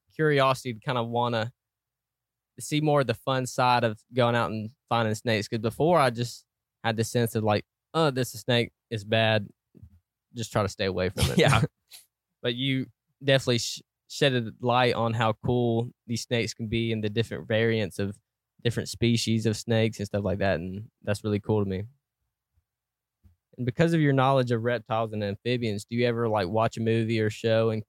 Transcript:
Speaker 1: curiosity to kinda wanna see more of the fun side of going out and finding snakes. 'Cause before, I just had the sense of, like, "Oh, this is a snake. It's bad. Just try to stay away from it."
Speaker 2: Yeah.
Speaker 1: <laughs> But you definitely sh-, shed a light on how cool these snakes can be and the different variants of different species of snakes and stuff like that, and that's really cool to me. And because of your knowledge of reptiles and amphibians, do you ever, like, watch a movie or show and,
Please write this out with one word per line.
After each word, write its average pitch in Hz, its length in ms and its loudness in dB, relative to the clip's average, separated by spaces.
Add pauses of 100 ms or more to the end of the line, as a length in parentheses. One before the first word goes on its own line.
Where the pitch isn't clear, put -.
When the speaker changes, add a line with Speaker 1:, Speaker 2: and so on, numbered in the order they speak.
(160)
Speaker 1:
curiosity 135 580 2
to 107 60 -16
kinda 127 240 -4
wanna 117 480 -2 (1080)
see 151 200 -2
more 147 220 4
of 127 40 -2
the 113 80 0
fun 131 320 -2
side 123 380 2
of 110 180 -2 (100)
going 120 220 2
out 113 160 0
and 107 200 -8 (180)
finding 117 260 0
snakes. 107 340 0
'Cause 117 120 -4
before, 143 400 2
I 131 100 4
just 117 340 -6 (400)
had 113 120 0
the 113 80 0
sense 120 320 0
of, 107 80 -2
like, 107 200 2 (300)
"Oh, 160 160 2
this 127 200 -2
is - 40 -14
a 117 40 -12
snake. 120 340 0 (180)
It's 107 140 -6
bad. 110 440 2 (840)
Just 117 180 -8
try 110 100 0
to 98 60 0
stay 98 180 -4
away 92 240 -2
from - 200 -2
it." - 80 -2
Speaker 2:
Yeah. 117 280 6
Speaker 1:
<laughs> - 60 -4 (720)
But 123 140 -2
you 131 300 -2 (360)
definitely 135 360 2
sh-, - 240 -8 (260)
shed 139 260 0
a 113 260 -4
light 123 340 2
on 117 200 0
how 113 200 2 (100)
cool 120 480 0 (160)
these 117 140 -6
snakes 117 320 -4
can 113 120 -8
be 113 260 -2
and 110 120 -4
the 107 60 0
different 104 360 -4
variants 110 540 0
of 101 180 -4 (460)
different 117 240 -4
species 113 580 0
of 110 100 0
snakes 113 440 0
and 101 80 -6
stuff 101 160 -4
like 101 160 -2
that, 98 180 0
and 92 320 -10 (140)
that's 104 180 -4
really 104 180 -2
cool 107 220 0
to 98 80 -2
me. 95 140 -4 (1700)
And 123 100 -6
because 165 260 2
of 165 80 4
your 147 120 4
knowledge 131 380 4
of 117 140 0
reptiles 113 480 -2
and 107 100 -4
amphibians, 104 600 -4
do 117 120 -6
you 120 100 2
ever, 117 220 0
like, 107 200 0
watch 110 280 0
a 117 40 -6
movie 113 400 0
or 107 100 0
show 113 400 0
and, 110 180 -4